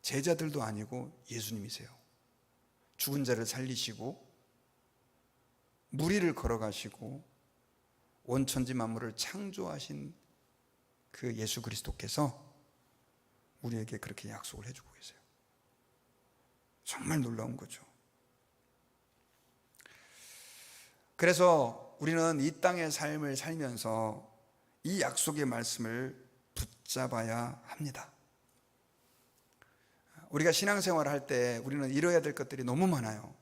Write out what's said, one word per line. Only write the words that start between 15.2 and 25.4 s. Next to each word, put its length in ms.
정말 380
놀라운 360
거죠. 260
그래서 840
우리는 400
이 220
땅의 300
삶을 440
살면서 960
이 180
약속의 440